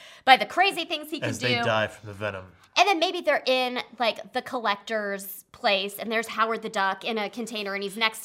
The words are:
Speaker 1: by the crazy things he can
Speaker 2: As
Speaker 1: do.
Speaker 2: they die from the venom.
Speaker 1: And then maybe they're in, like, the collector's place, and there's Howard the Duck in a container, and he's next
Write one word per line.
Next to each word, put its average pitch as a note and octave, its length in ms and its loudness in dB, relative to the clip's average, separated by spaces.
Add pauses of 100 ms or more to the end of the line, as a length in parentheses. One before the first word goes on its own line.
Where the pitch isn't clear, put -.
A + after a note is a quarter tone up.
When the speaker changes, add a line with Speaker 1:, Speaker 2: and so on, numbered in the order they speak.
(240)
Speaker 1:
by C4 140 10
the G#3 80 -2
crazy E4+ 400 2
things D4+ 240 -6
he D#4+ 100 -6
can A#2+ 80 0
Speaker 2:
As G#2+ 100 -4
Speaker 1:
do. B2+ 100 0
Speaker 2:
they E3+ 80 4
die A2 320 2
from - 200 -18
the G#2 60 -12
venom. F#2+ 320 -6 (320)
Speaker 1:
And F#4 100 6
then F#4+ 100 2
maybe F4+ 220 -2
they're C#4+ 240 0
in, B3+ 360 0 (180)
like, G#3+ 340 -2
the B3+ 80 -2
collector's G3+ 1120 -4
place, G3+ 460 0
and G3+ 120 -6
there's A3+ 180 0
Howard A3 340 0
the A3 80 -8
Duck F#3+ 340 0
in A3+ 140 -2
a G3+ 100 -2
container, G#3 460 -6
and G3 80 -6
he's G3 160 -6
next A3 260 0